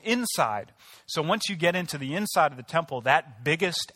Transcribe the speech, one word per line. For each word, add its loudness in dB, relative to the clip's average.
inside. -2
So -2
once 0
you -6
get 2
into -4
the -6
inside 2
of -12
the -12
temple, -2
that 2
biggest -2